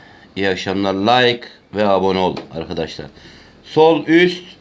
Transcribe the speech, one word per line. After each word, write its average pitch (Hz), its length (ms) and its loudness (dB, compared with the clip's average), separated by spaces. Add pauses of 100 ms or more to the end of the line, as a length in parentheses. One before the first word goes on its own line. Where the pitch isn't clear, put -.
(360)
iyi 98 120 -2
akşamlar. 95 460 -2
Like 120 540 0 (260)
ve 104 140 0
abone 95 300 2
ol 90 180 0 (180)
arkadaşlar. 80 520 -10 (580)
Sol 156 420 2
üst, 175 380 2 (160)